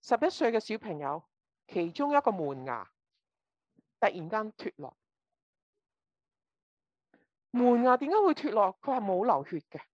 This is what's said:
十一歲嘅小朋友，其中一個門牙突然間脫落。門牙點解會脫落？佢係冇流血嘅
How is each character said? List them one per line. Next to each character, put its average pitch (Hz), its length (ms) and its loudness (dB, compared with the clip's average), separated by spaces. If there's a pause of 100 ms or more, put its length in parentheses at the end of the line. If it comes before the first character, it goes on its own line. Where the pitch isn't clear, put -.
十 - 140 0
一 302 140 2
歲 240 240 0
嘅 226 80 2
小 220 160 -6
朋 190 200 -8
友， 147 240 -6 (460)
其 170 240 -4
中 285 260 -2
一 285 40 4
個 247 100 2
門 143 320 -6
牙 120 260 -8 (1080)
突 226 80 2
然 170 220 -4
間 214 240 -6
脫 - 240 -10
落。 - 180 -16 (2500)
門 247 320 4
牙 254 140 6
點 277 120 -2
解 381 80 2
會 392 160 6
脫 294 180 -4
落？ 202 300 2
佢 269 160 -2
係 226 60 -4
冇 190 220 0
流 147 200 2
血 175 120 -8 (120)
嘅 - 120 -14 (120)